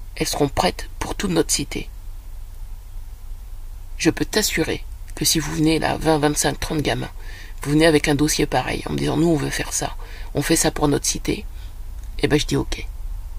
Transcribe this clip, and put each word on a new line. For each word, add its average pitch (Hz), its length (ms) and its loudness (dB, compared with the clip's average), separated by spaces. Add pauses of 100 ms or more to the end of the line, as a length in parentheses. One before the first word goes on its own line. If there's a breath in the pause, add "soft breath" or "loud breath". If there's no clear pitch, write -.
(180)
elles 156 100 0
seront 143 220 2
prêtes - 400 0 (100)
pour - 160 -4
toute 196 160 -2
notre 160 200 2
cité. - 380 -4 (2000)
Je - 120 2
peux 151 160 2
t'assurer - 580 0 (320)
que - 80 -2
si 160 160 4
vous 151 140 -2
venez 156 260 4
là, - 180 2
vingt, 156 200 4
vingt-cinq, 147 420 2
trente 151 220 -2
gamins, 127 260 0 (540 loud breath)
vous 143 100 -2
venez 156 140 8
avec 151 220 6
un 147 80 6
dossier 147 300 4
pareil, 127 400 0
en - 80 -4
me 143 40 0
disant, 143 200 0
nous, 165 100 6
on 165 80 6
veut 139 140 0
faire - 240 -4
ça, - 240 -2 (360 loud breath)
on 143 80 0
fait 160 140 4
ça 160 160 4
pour 147 160 2
notre 139 180 4
cité, - 400 -2 (760 loud breath)
eh 143 100 4
ben, 143 100 6
je - 60 -2
dis 143 100 0
ok. - 320 -2 (520)